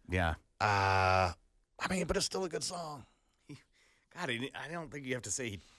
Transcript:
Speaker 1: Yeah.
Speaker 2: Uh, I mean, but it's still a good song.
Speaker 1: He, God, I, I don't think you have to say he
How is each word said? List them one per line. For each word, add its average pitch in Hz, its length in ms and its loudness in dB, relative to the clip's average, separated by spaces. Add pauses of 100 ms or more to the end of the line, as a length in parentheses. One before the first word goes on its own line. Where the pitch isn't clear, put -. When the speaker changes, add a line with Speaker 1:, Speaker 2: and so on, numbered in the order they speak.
Speaker 1:
Yeah. 87 260 2 (260)
Speaker 2:
Uh, 95 720 4 (460)
I - 100 -2
mean, 180 180 0
but 185 80 2
it's 185 100 0
still 190 200 -2
a 175 40 -2
good 156 140 -4
song. 156 400 -6 (440)
Speaker 1:
He, 143 100 -14 (600)
God, 175 120 -2
I, 120 200 -2 (180)
I 151 40 -12
don't 165 200 -8
think 143 140 -10
you 127 100 -2
have 117 80 -4
to 104 80 -6
say 123 180 -2
he 98 100 -6 (200)